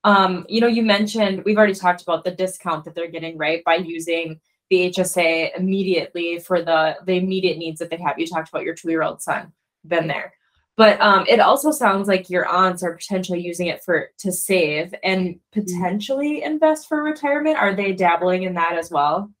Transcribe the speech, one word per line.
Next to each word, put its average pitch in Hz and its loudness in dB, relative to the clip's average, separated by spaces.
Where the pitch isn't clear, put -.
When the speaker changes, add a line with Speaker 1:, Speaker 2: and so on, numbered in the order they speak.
Speaker 1:
Um, 190 4
you 226 0
know, 240 4
you 233 2
mentioned, 208 0
we've 214 2
already 208 6
talked 180 0
about 165 -2
the 180 -2
discount 175 -4
that 165 -14
they're 170 -6
getting, 165 -10
right, 156 -2
by 165 4
using 165 -4
the 180 4
H 180 -2
S 180 -2
A 165 0
immediately 175 -2
for 175 0
the, 160 2
the 185 0
immediate 185 -2
needs 160 -8
that 165 -10
they 165 -6
have. 156 -4
You 165 -4
talked 165 -6
about - -6
your 165 -6
two-year-old 160 -4
son, - -6
been 160 -2
there. - -8
But, 214 6
um, 196 4
it 226 6
also 277 4
sounds 196 2
like 185 0
your 180 0
aunts 180 2
are 170 -4
potentially 185 -4
using 175 -4
it - -8
for, 165 -2
to 185 -4
save 175 0
and 185 -2
Speaker 2:
Mm-hmm. 208 0
Speaker 1:
potentially 208 -4
invest 311 0
for 302 -2
retirement. 302 0
Are 196 2
they 196 -2
dabbling 180 2
in 185 -4
that 175 0
as 165 -6
well? 160 0